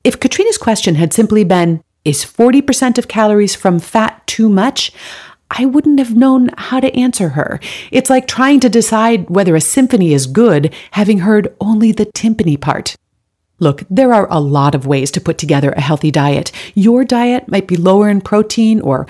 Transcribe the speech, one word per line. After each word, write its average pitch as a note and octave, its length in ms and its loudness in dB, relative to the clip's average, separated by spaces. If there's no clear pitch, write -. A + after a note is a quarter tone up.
If - 160 0
Katrina's G4 380 0
question F#3+ 380 -2
had D#3+ 180 0
simply G#3+ 320 2
been, E3+ 360 0
"Is D3 220 -4
forty B3+ 360 2
percent B3+ 360 0
of A#3+ 100 -4
calories G#3 480 0
from F3+ 240 0
fat - 480 -4
too A3 220 0
much?" G3+ 420 0
I B3 140 -4
wouldn't D4 340 2
have A#3 160 -2
known B3+ 420 4
how - 220 -4
to C4 160 -2
answer F#3+ 340 -2
her. C#3+ 300 -4
It's C4 180 0
like B3+ 180 2
trying C4+ 340 2
to B3 80 4
decide A3+ 600 0
whether F3+ 260 2
a D#3 60 2
symphony G3 520 2
is C3+ 140 0
good, D#3+ 460 2
having G3+ 280 0
heard G#3 420 0
only A3 300 2
the G#3+ 160 -2
timpani F3 520 -2
part. - 360 -6
Look, C#3+ 320 -2
there B3 240 2
are G#3 160 2
a D#3 120 -2
lot C#3+ 340 0
of C3 100 -4
ways C#3 260 -2
to - 100 -4
put E3 160 -4
together C#3+ 340 0
a D3 100 -4
healthy D3+ 300 -2
diet. C#3+ 400 -2
Your A#3 320 2
diet A#3+ 420 -2
might F#3+ 200 -4
be F3+ 100 -2
lower F#3+ 320 2
in G3+ 100 0
protein G#3+ 640 0
or C3+ 280 -4